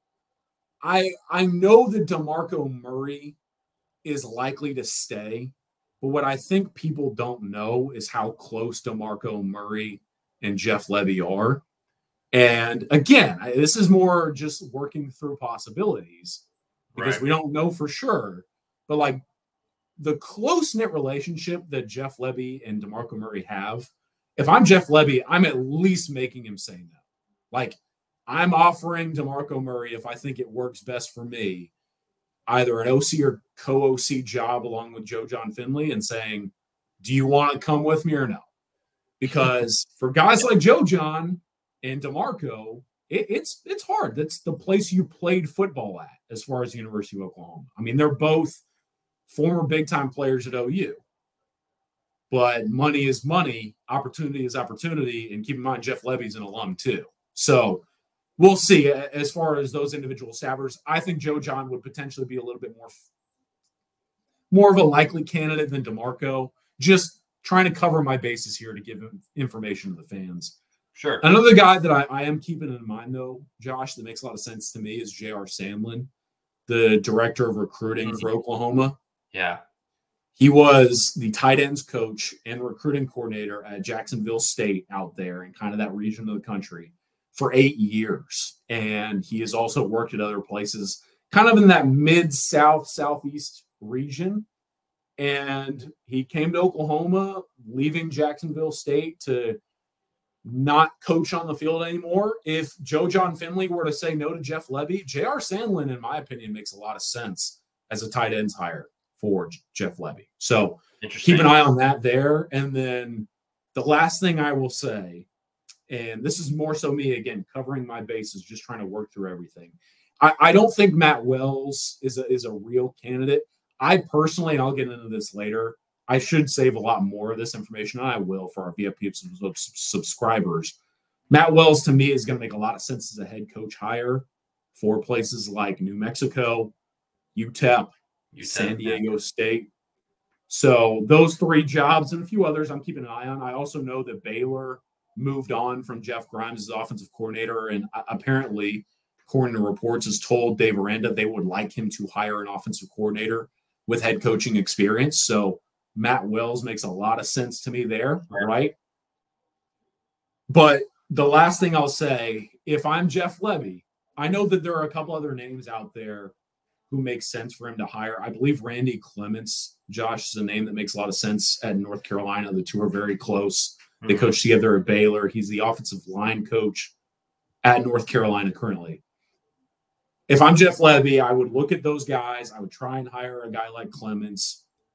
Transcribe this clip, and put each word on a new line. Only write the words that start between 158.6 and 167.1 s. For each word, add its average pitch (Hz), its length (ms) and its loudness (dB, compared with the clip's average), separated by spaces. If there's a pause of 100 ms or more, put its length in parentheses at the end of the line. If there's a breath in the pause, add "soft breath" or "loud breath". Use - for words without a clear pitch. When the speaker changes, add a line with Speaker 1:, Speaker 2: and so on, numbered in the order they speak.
Speaker 1:
But 139 340 8 (280)
the 143 160 2
last 165 340 6
thing 170 160 2
I'll 143 120 2
say, 117 600 -4 (160)
if 147 200 -2
I'm 170 220 2
Jeff 175 320 -4
Lebby, 135 440 -4 (320)
I 147 120 -4
know 196 180 2
that 185 160 2
there 170 120 -4
are 156 100 -2
a 151 60 -6
couple 160 240 -8
other 147 200 -6
names 127 340 -14
out 113 260 -14
there 104 380 -14 (580)
who 139 120 -4
make 120 200 -6